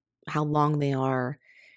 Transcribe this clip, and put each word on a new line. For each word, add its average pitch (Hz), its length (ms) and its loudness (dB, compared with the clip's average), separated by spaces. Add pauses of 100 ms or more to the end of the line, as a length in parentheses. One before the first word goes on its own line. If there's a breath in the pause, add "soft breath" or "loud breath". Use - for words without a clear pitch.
(280)
how 151 140 -2
long 151 380 2
they 139 120 0
are, 131 460 -2 (380 soft breath)